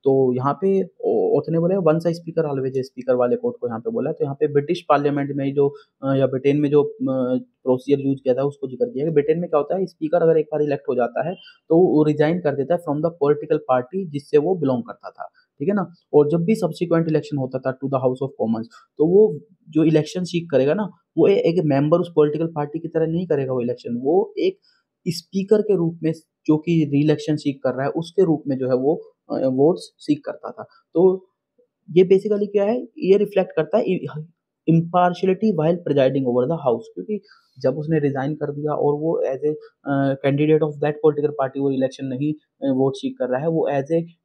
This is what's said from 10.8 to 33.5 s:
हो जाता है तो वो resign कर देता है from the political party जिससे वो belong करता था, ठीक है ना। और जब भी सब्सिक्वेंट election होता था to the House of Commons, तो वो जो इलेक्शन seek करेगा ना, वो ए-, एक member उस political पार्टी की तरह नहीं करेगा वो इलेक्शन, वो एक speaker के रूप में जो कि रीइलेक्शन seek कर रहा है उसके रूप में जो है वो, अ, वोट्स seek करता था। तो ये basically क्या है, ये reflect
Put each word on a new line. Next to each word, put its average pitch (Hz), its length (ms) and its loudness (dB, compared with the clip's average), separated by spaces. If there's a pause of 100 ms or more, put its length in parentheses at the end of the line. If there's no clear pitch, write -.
हो 127 60 0
जाता 123 340 -2
है 190 60 -8 (340)
तो 165 80 6
वो 151 260 6
resign 151 360 2
कर 147 160 -2
देता 135 180 -2
है 175 60 -2
from 151 200 -4
the 165 120 -2 (120)
political 151 360 0 (120)
party 180 380 -2
जिससे 143 280 -2
वो 170 180 2
belong 131 280 -2
करता - 260 -16
था, - 200 -16 (300)
ठीक 143 100 -4
है 208 60 0
ना। 185 180 -4 (200)
और 147 160 6
जब 165 140 0
भी 220 120 2
सब्सिक्वेंट 165 520 -2
election 147 300 -2
होता 127 220 -4
था 131 180 -6
to 135 120 -6
the 135 140 0
House 127 240 -2
of - 20 -6 (120)
Commons, 113 260 -2 (300)
तो 151 100 2
वो 185 320 4 (300)
जो 156 140 2
इलेक्शन 156 400 2
seek 170 280 -6
करेगा 139 220 2
ना, 202 160 -4 (280)
वो 165 100 6
ए-, 196 120 4
एक 170 260 0
member 147 320 2
उस 175 180 -2
political 151 320 2
पार्टी 151 320 -6
की 165 80 -10
तरह 160 200 0
नहीं 170 200 -4
करेगा 135 260 -2
वो 127 80 -2
इलेक्शन, 120 420 -6
वो 165 340 2
एक - 220 -2 (480)
speaker 196 540 -2
के 208 140 0
रूप 170 280 -2
में 160 80 0 (340)
जो 156 120 4
कि 156 340 0
रीइलेक्शन 147 440 0
seek 143 280 -6
कर 131 60 0
रहा 131 160 -4
है - 60 -4
उसके 170 320 -2
रूप 160 240 0
में 131 100 -2
जो 131 120 -4
है 131 60 2
वो, 135 200 0 (340)
अ, 117 40 -6
वोट्स 131 640 0
seek - 280 -4
करता - 260 -12
था। 208 120 -16 (300)
तो 185 360 2 (640)
ये 175 120 6
basically 196 480 2
क्या 202 120 0
है, 247 240 -2 (100)
ये 190 200 4
reflect 196 380 0